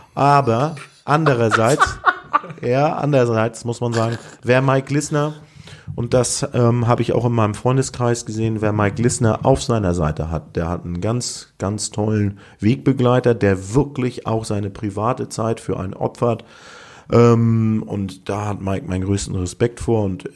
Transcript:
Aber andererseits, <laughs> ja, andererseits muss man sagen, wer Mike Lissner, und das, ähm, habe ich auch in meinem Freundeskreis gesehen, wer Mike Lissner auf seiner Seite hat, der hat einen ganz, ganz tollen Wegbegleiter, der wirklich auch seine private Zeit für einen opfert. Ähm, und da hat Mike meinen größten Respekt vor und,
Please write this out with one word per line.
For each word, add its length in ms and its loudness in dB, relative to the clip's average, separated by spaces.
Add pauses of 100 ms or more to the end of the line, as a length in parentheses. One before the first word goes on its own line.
(140)
Aber 600 2 (300)
andererseits, 960 2 (300)
<laughs> 320 -6
ja, 360 0
andererseits 680 2
muss 160 -6
man 120 -2
sagen, 240 0 (260)
wer 180 4
Mike 320 0
Lissner, 400 -2 (640)
und 180 -6
das, 400 0
ähm, 340 2
habe 140 2
ich 120 -2
auch 120 2
in 80 0
meinem 220 2
Freundeskreis 720 -2
gesehen, 360 -2
wer 120 0
Mike 280 0
Lissner 440 2
auf 180 4
seiner 300 0
Seite 360 -2
hat, 280 -6
der 100 -2
hat 180 -6
einen 160 -6
ganz, 580 -6
ganz 320 -4
tollen 480 0 (200)
Wegbegleiter, 760 4
der 380 0
wirklich 540 -2
auch 160 -2
seine 260 -4
private 600 -4
Zeit 320 -4
für 180 -6
einen 140 -8
opfert. 500 -2 (680)
Ähm, 760 4
und 440 -8
da 160 -4
hat 160 -6
Mike 260 -4
meinen 160 -2
größten 320 -2
Respekt 460 -2
vor 240 0
und, 300 -6